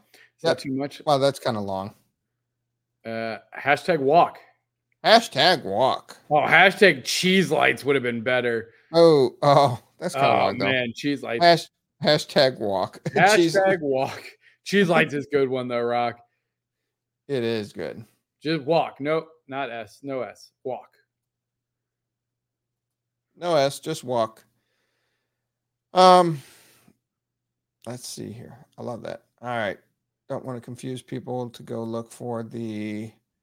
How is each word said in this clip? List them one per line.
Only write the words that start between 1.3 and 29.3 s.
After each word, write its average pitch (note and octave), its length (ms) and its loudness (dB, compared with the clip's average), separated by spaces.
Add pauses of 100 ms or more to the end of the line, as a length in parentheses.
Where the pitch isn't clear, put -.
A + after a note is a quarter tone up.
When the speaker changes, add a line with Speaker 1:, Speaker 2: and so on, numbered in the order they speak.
Speaker 2:
kinda A2+ 220 -4
long. G2 340 -8 (1080)
Speaker 1:
Uh, A2+ 340 -8 (180)
hashtag C#3+ 420 0
walk. C#3 400 2 (680)
Speaker 2:
Hashtag F3+ 600 4
walk. G#2 520 -2 (140)
Speaker 1:
Oh, D3 60 4
hashtag E3 680 4
cheese F#3 460 0
lights C3 340 0
would C#3 120 2
have B2+ 80 -2
been A#2 180 -4
better. A#2+ 500 -2 (200)
Speaker 2:
Oh, D#3+ 500 4
oh, C#3 400 4 (160)
that's E3 160 -8
kinda C3+ 140 2
Speaker 1:
Oh, B2+ 80 2
Speaker 2:
long, B2 220 0
though. - 80 -4
Speaker 1:
man, B2 280 -2
cheese C#3+ 280 -6
lights. A#2 220 -4
Speaker 2:
Hash-, E3+ 240 4 (340)
hashtag D3 580 2
walk. G2+ 440 -4
<laughs> F#3+ 300 4
Cheese E3+ 220 4
Speaker 1:
Hashtag F#3+ 240 2
walk. C3 420 -4 (420)
Cheese F#3+ 240 2
lights D#3+ 260 2
is C#3+ 120 -6
good C#3 220 0
one, B2+ 180 -6
though, A#2+ 160 -4
Rock. A#2+ 380 -2 (1080)
Speaker 2:
It C3+ 160 -4
is A2+ 300 -6
good. F2 320 -12 (360)
Speaker 1:
Just D#3 240 -6
walk. C#3 360 -2
No, D#3 260 -4 (220)
not C3+ 220 -8
S. A2+ 320 -14
No C3+ 200 -8
S. - 300 -16 (120)
Walk. A#2+ 320 -12 (2500)
Speaker 2:
No E3+ 200 -2
S, C#3 240 0
just D#3 240 -10
walk. A#2+ 400 -4 (1500)
Um, F3+ 460 6 (1500)
let's B2 200 -14
see G#2 240 -12
here. A#2 260 -18 (220)
I A#2+ 40 -14
love A#2 200 -10
that. - 220 -14 (160)